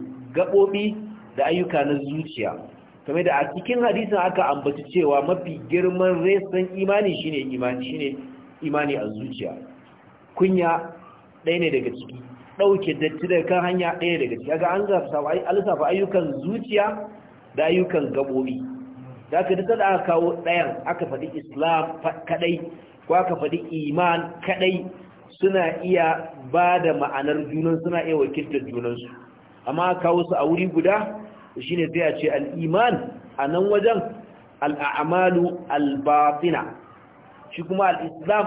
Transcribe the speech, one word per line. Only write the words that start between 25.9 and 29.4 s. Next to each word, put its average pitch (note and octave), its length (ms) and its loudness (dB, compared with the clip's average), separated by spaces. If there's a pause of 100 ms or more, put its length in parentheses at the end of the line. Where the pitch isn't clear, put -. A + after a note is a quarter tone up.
ba F3+ 260 6
da D#3+ 140 2
ma'anar C#3+ 580 -2
junan, D#3+ 320 0
suna E3+ 220 -2
iya D#3+ 120 0
wakiltar C#3 520 -2
junansu. A#2+ 400 -6 (580)